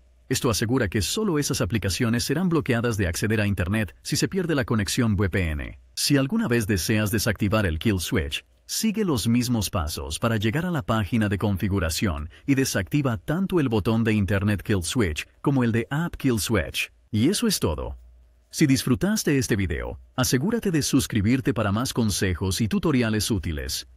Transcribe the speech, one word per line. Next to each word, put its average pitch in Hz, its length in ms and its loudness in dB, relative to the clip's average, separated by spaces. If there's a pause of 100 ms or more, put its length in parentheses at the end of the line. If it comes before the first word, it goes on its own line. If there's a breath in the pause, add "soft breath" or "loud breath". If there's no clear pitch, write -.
(300)
Esto 131 220 0
asegura 113 380 0
que 110 120 0
solo 190 380 0
esas 139 200 -2
aplicaciones 113 640 0
serán 170 260 0
bloqueadas 120 480 0
de 98 100 2
acceder 107 340 0
a 101 60 2
Internet 101 560 0
si - 120 -4
se 147 120 2
pierde 175 260 -2
la 135 100 2
conexión 110 520 0
V 98 120 2
P 87 220 0
N. 69 300 -8 (160)
Si - 220 2
alguna 135 300 0
vez 120 200 2
deseas 107 420 0
desactivar 98 560 0
el 80 140 -2
Kill 101 200 2
Switch, - 460 -2 (200)
sigue 214 380 -2
los 123 240 0
mismos 117 440 0
pasos 76 480 -6
para 113 180 0
llegar 113 300 -2
a - 20 -4
la 151 140 -4
página 110 460 0
de 98 100 0
configuración 90 880 0 (160 loud breath)
y 139 80 2
desactiva 131 640 0
tanto 180 420 -2
el 139 80 2
botón 113 360 2
de 110 100 2
Internet 101 480 2
Kill 98 220 0
Switch 87 440 -2 (140 soft breath)
como 135 220 2
el 117 80 2
de 117 180 0
App 160 260 -4
Kill 120 240 0
Switch. 90 520 -2 (180)
Y 110 200 2
eso 220 180 0
es - 120 0
todo. 76 380 -4 (540)
Si - 160 4
disfrutaste 139 720 2
este 120 160 0
video, 71 440 -4 (160)
asegúrate 208 540 0
de 156 140 0
suscribirte 120 720 2
para 104 160 0
más 113 220 -2
consejos 95 680 0
y 110 60 2
tutoriales 120 640 0
útiles. 78 640 -4